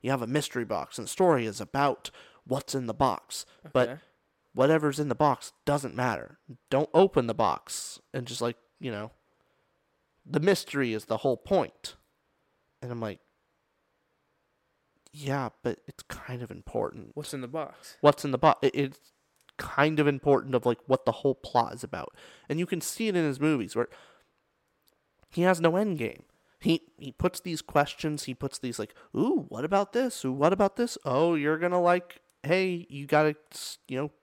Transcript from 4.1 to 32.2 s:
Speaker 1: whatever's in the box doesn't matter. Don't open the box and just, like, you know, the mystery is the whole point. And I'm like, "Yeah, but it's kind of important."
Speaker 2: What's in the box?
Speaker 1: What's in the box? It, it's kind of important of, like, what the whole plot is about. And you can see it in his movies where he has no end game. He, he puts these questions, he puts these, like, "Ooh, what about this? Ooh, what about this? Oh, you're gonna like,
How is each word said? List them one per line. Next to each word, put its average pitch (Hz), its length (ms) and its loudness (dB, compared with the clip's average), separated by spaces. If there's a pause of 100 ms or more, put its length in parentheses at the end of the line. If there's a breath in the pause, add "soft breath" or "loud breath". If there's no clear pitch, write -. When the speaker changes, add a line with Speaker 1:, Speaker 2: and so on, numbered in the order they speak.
Speaker 1:
whatever's 151 480 2
in 147 80 -2
the 123 60 0
box - 380 0 (120)
doesn't 135 320 -2
matter. 113 420 -4 (320)
Don't 139 240 2
open 170 320 4
the 113 80 -2
box - 640 -2 (120)
and 127 140 -6
just, 131 140 -10
like, 120 160 -2 (220)
you 131 140 -8
know, 104 180 -8 (1160)
the 147 140 -2
mystery 143 520 0
is 107 140 -6
the 110 120 -2
whole 131 180 0
point. - 600 -4 (840)
And 123 120 -10
I'm 120 80 -8
like, 107 200 -8 (1900)
"Yeah, 139 380 -4 (120)
but - 240 -4
it's - 180 -20
kind - 380 -12
of 117 80 -12
important." - 640 -8
Speaker 2:
What's 147 200 -10
in 135 60 -8
the 123 80 -12
box? - 520 -12
Speaker 1:
What's 147 240 6
in 147 60 -2
the 127 80 -2
box? 156 240 6
It, 143 120 4
it's - 380 -6 (440)
kind 151 440 2
of 147 60 6
important 139 480 2
of, 120 120 2
like, 120 200 2
what 131 180 2
the 113 80 2
whole 135 220 0
plot - 400 -2
is 123 100 -12
about. - 300 -10 (340 loud breath)
And 147 100 -2
you 175 80 0
can 170 140 -4
see - 280 -4
it 190 80 0
in 170 80 2
his 139 160 -2
movies 143 360 0
where 117 120 -2 (1400 loud breath)
he 170 120 -2
has 180 180 2
no 165 160 4
end 196 220 0
game. 110 260 -6 (360)
He, 165 200 2 (180)
he 135 140 -14
puts - 280 -4
these 170 220 -8
questions, 151 640 -2
he 127 100 -8
puts - 240 -8
these, 120 200 -8
like, 107 160 -8 (200 loud breath)
"Ooh, 247 340 2
what 110 160 -8
about 196 280 0
this? 240 320 -2
Ooh, 131 80 -2
what 143 200 4
about 196 240 2
this? 240 280 -2
Oh, 151 300 2
you're 156 240 0
gonna 175 220 2
like, 180 400 2 (220)